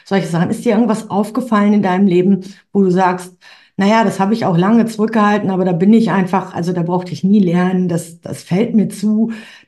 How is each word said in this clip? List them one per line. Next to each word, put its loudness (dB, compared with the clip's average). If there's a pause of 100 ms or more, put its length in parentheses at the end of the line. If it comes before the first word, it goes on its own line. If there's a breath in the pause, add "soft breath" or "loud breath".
solche -2
Sachen? -2
Ist -6
dir 2
irgendwas 0
aufgefallen 0
in 2
deinem 2
Leben, 2 (320 loud breath)
wo 2
du 4
sagst, 0 (400 soft breath)
„Na 0
ja, 4
das -2
habe 2
ich -4
auch 0
lange 2
zurückgehalten, 0
aber -2
da 0
bin 4
ich 4
einfach, -2
also -4
da -2
brauchte -4
ich -12
nie 4
lernen, 0
das, -6
das -12
fällt -2
mir 2
zu, -2 (360 loud breath)